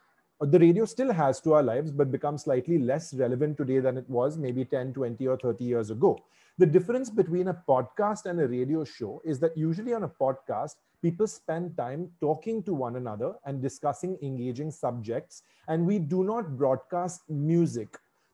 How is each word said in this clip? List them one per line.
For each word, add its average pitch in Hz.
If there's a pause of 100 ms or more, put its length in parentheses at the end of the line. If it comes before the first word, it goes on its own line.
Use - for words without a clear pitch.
(400)
or 147
the 165
radio 175
still 254
has 143
to 160
our 151
lives, 135
but 139
becomes 147
slightly 147
less 139
relevant 131
today 131
than 127
it 127
was 131
maybe 127
ten, 127
twenty, 127
or 131
thirty 117
years 117
ago. 113 (340)
The 180
difference 202
between 180
a 175
podcast 175
and 175
a 139
radio 131
show 123
is 147
that 165
usually 170
on 220
a 160
podcast, 131 (260)
people 170
spend 170
time 147 (100)
talking 156
to 202
one 127
another 123 (100)
and 139
discussing 147
engaging 131
subjects, 120 (240)
and 165
we 202
do 180
not 196
broadcast 156
music. 147 (360)